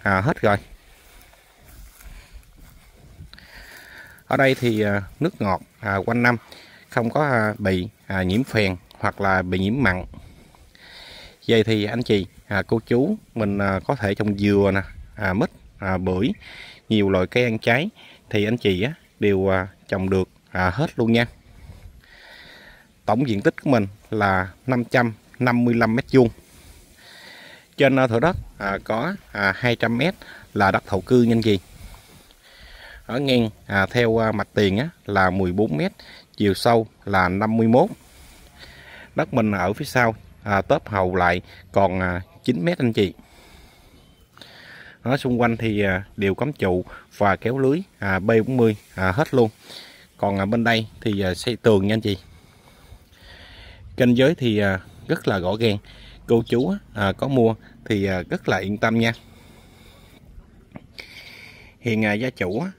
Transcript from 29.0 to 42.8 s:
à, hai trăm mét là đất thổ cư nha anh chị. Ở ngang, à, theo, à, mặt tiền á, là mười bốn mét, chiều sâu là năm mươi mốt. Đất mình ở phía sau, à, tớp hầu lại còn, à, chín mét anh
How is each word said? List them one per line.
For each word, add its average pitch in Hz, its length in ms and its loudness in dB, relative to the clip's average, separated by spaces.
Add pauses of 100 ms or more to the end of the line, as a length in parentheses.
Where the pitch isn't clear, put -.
à, 101 240 0
hai 120 200 0
trăm 117 220 -2
mét 160 160 -2 (400)
là 101 160 4
đất 101 160 0
thổ 98 140 -2
cư 123 220 4
nha 117 100 4
anh 113 100 2
chị. 104 180 2 (1500)
Ở 117 120 -6
ngang, 127 320 2 (160)
à, 98 200 2
theo, 113 320 0
à, 110 140 0
mặt 101 220 -2
tiền 101 240 2
á, 147 100 -2 (160)
là 95 260 2
mười 92 220 0
bốn 107 240 0
mét, 175 160 -2 (440)
chiều 101 180 0
sâu 117 320 2 (180)
là 95 240 0
năm 107 280 -2
mươi 113 120 2
mốt. 135 220 4 (1200)
Đất 147 200 -4
mình 110 180 2
ở 95 200 0
phía 151 120 -8
sau, 117 300 2 (280)
à, 101 200 0
tớp - 260 -2
hầu 95 280 0
lại 87 240 2 (320)
còn, 92 280 2
à, 90 200 -2 (240)
chín 139 200 -2
mét 175 140 -2
anh 120 140 0